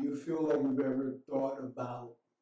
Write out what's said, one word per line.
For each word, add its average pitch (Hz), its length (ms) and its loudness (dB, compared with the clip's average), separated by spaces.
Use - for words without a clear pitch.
you 143 80 0
feel 160 320 0
like 139 140 4
you've 135 180 2
ever 131 360 0
thought 135 300 0
about 123 520 -8